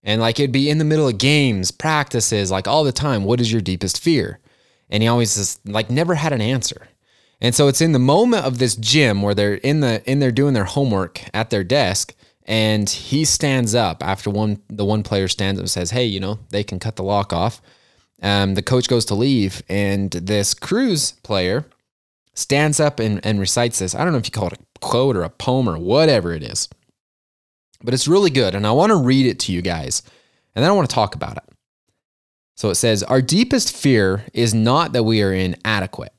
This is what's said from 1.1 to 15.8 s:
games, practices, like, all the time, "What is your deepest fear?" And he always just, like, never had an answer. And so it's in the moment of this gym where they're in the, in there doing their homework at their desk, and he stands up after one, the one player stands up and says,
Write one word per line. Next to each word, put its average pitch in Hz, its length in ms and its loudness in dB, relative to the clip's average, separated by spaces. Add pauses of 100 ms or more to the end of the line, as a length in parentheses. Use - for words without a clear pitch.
games, 135 520 2
practices, 117 800 -2
like, 95 160 -2
all 147 180 2
the 131 80 0
time, 127 320 -2
"What 120 160 2
is 113 120 0
your 113 100 0
deepest 92 400 -4
fear?" 143 380 0 (500)
And 107 120 0
he 113 60 2
always 117 280 2
just, - 300 -6
like, 104 220 -4
never 160 280 0
had 151 160 -2
an 120 100 -2
answer. 123 460 -4 (540)
And 117 120 0
so 143 140 4
it's 135 120 2
in 165 120 4
the 139 60 4
moment 170 460 4
of 127 140 -2
this 123 180 0
gym 113 460 2
where 101 120 2
they're 104 200 2
in 143 260 0
the, 117 240 0
in 135 140 0
there 135 120 2
doing 135 220 2
their 110 120 2
homework 101 580 -2 (100)
at 110 160 -2
their 101 160 -2
desk, 107 500 0 (300)
and 107 420 0
he - 380 -2
stands 131 500 0
up 104 280 0
after 95 260 -4
one, 104 400 -2
the 104 160 -4
one 107 180 0
player 98 240 -2
stands 98 320 -2
up 92 40 -8
and 92 80 -6
says, 90 200 -4